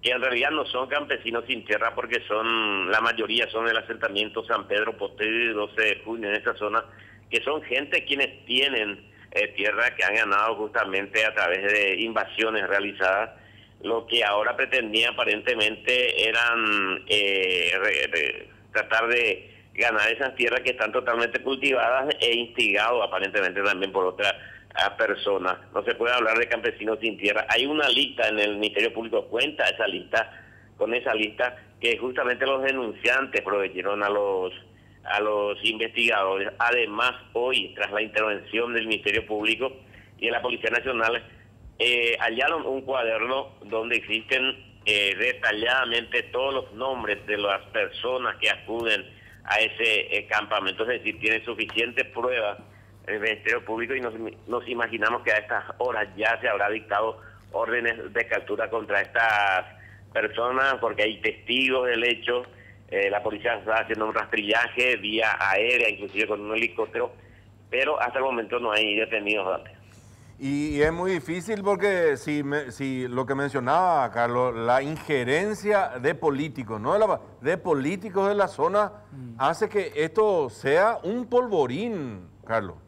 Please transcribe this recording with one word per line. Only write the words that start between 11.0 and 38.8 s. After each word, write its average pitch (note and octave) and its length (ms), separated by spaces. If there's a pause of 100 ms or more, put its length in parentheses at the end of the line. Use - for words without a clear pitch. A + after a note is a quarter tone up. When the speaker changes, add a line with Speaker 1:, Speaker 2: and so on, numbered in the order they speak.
Speaker 1:
a G#2+ 80
través F#2+ 380
de G2 300
invasiones A2 680
realizadas. G2 640 (500)
Lo A2+ 240
que A#2 180
ahora G#2 320
pretendía A#2 560
aparentemente A2 1200
eran, A2 760
eh, F#2 640 (100)
re-, F2 300
re-, C#2+ 380 (240)
tratar A2 340
de A#2 440 (220)
ganar A2 380
esas B2+ 240
tierras B2 240
que B2+ 120
están G#2+ 200
totalmente A#2+ 500
cultivadas C3 800
e A#2 160
instigado A2+ 680
aparentemente F#2+ 640
también G2 280
por F#2+ 140
otra, G2 260 (440)
ah, G2 200
persona. F#2+ 800
No G2+ 100
se A2+ 120
puede A#2 180
hablar A2+ 240
de A#2 100
campesinos A2 520
sin A2 180
tierra. G2+ 320
Hay A#2 160
una D3 240
lista B2 400
en G#2+ 80
el G#2 200
Ministerio G#2+ 360
Público, A2+ 320
cuenta C3 400
esa G#2+ 220
lista, G#2 560 (340)
con G#2+ 160
esa B2 220
lista A2 420 (240)
que A#2 160
justamente B2 480
los C3+ 160
denunciantes B2+ 800
proveyeron G2 600
a G2+ 60
los, G2 440 (520)
a G2+ 140
los G#2 460
investigadores. G#2+ 920
Además, A#2 540 (200)
hoy, A#2+ 420
tras G2+ 160
la G#2+ 120
intervención G#2+ 720
del A2 140